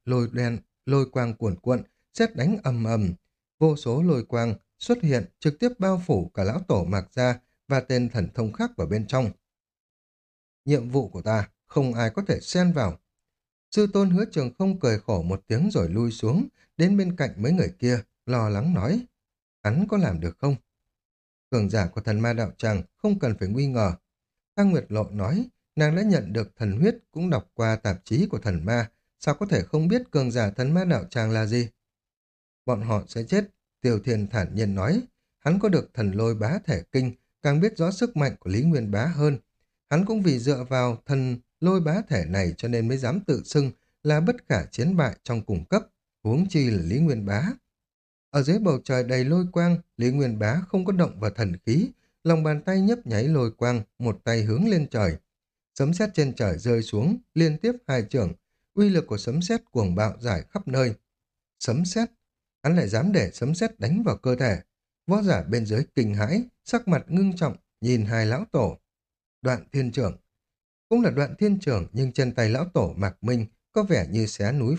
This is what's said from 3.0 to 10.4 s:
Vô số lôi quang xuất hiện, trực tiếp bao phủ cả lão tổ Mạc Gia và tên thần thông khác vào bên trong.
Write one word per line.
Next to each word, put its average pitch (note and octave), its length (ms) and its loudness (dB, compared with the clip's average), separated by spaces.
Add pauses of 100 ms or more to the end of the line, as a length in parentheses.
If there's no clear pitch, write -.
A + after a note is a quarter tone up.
Vô D#3 160 4
số C3+ 280 -2
lôi D3 220 2
quang A#2 300 -2 (240)
xuất A#3+ 220 0
hiện, C3 240 0 (140)
trực D3+ 200 -2
tiếp A#3+ 100 0 (100)
bao F#3+ 260 0
phủ F#2+ 280 0
cả G2 100 -2
lão A2+ 160 -2
tổ G#2 240 0
Mạc F#2 300 -4
Gia B2 260 0 (280)
và C3+ 120 0
tên B2 300 0
thần G2 240 -2
thông A2 200 -4
khác A#3+ 240 -4
vào D#2+ 100 -2
bên G#2 200 -2
trong. B2+ 240 0 (1300)